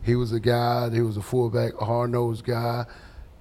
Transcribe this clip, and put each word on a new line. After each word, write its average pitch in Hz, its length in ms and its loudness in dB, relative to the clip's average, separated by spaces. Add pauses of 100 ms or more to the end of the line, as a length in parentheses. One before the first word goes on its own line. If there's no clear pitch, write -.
he 117 120 4
was 120 160 0
a 113 80 0
guy, 120 500 2
he 113 100 2
was 110 160 0
a 101 60 -4
fullback, 117 580 0
a 110 40 -2
hard-nosed 120 600 0
guy 120 420 -2 (540)